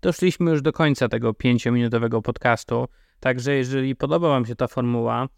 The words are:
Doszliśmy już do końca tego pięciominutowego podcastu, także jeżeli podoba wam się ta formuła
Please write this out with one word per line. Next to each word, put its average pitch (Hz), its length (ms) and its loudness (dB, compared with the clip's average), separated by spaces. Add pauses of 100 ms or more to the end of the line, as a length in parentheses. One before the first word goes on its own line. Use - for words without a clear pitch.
Doszliśmy 175 500 0
już 147 100 2
do 147 120 0
końca 139 360 2
tego 117 240 -2
pięciominutowego 117 880 0
podcastu, 120 680 -2 (320)
także 127 360 0
jeżeli 131 400 0
podoba 160 340 0
wam 127 160 2
się 117 100 -8
ta 123 120 -2
formuła 120 600 -2 (100)